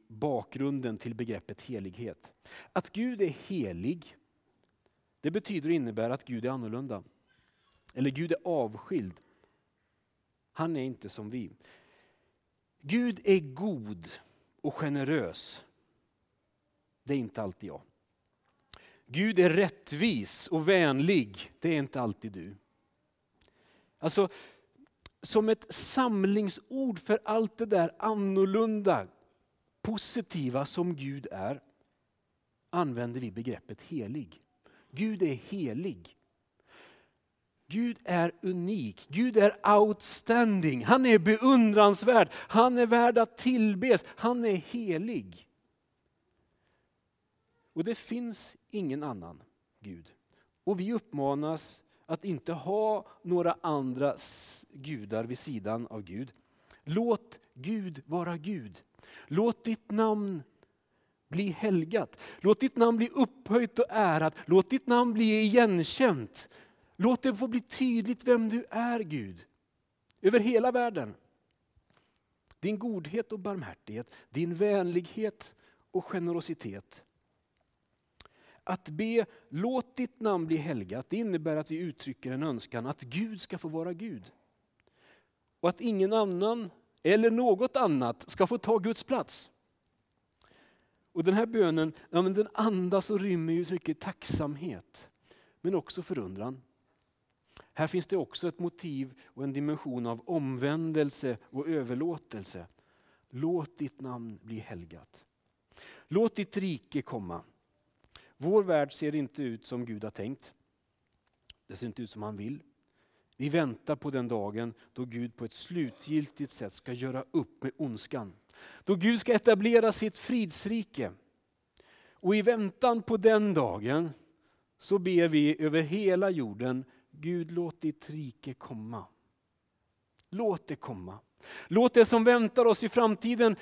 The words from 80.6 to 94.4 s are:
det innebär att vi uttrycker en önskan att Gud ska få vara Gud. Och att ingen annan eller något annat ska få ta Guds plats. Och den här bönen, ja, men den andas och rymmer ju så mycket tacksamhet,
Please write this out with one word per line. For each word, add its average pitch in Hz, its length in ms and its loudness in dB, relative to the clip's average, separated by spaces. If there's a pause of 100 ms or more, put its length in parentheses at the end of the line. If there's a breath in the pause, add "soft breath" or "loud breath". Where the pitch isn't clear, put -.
det 185 60 -4
innebär 170 400 -2
att 151 140 -6
vi 156 60 -6
uttrycker 143 560 -8
en 131 100 -4
önskan 120 440 -6
att 139 140 -8
Gud 180 400 -6
ska - 180 -10
få 170 100 -8
vara 165 240 -6
Gud. 170 400 -12 (1300 soft breath)
Och 170 80 2
att 180 120 -4
ingen 208 320 0
annan 208 580 0 (320)
eller 214 280 4
något 226 460 2
annat 139 540 0
ska - 160 2
få 240 120 0
ta 226 200 2
Guds 208 260 -4
plats. - 460 -6 (1600 soft breath)
Och 165 120 -2
den 185 100 4
här 226 120 2
bönen, 165 460 2 (180 loud breath)
ja, 170 120 2
men 190 120 0
den 214 200 0
andas 190 560 0
och 208 100 0
rymmer 170 320 -2
ju 175 120 0
så 165 80 -8
mycket 165 280 -6
tacksamhet, 147 1120 -8 (500 soft breath)